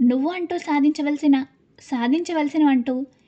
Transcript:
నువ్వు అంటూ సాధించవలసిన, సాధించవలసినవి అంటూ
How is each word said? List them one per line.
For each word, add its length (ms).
నువ్వు 280
అంటూ 280
సాధించవలసిన, 880
సాధించవలసినవి 880
అంటూ 360